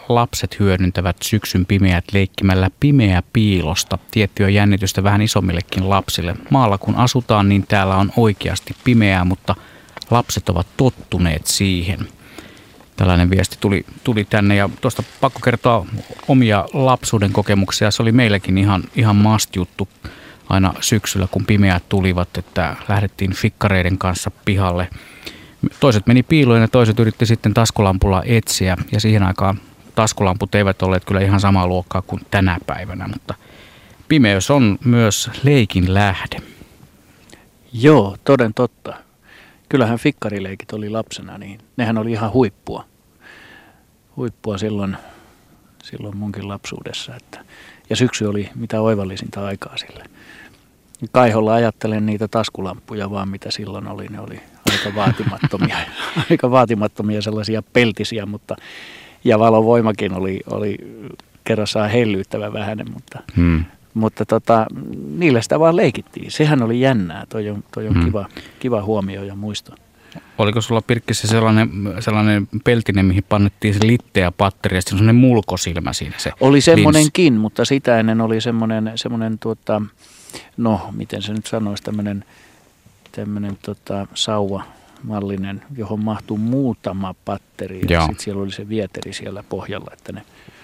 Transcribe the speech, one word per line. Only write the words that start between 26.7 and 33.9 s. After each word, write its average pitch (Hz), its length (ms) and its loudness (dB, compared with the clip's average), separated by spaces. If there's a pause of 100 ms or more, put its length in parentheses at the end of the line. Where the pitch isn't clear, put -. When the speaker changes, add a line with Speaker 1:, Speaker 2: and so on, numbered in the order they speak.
Speaker 1:
yritti 110 260 2
sitten 107 280 2
taskulampulla 98 720 2
etsiä. 95 520 0 (140)
Ja 110 80 0
siihen 107 240 4
aikaan 98 360 0 (360)
taskulamput 101 600 0
eivät 98 260 2
olleet 92 240 0
kyllä 95 160 0
ihan 98 180 2
samaa 98 280 4
luokkaa 90 340 -4
kuin - 200 -10 (100)
tänä 92 340 2
päivänä, 95 420 -8
mutta - 260 -12 (760)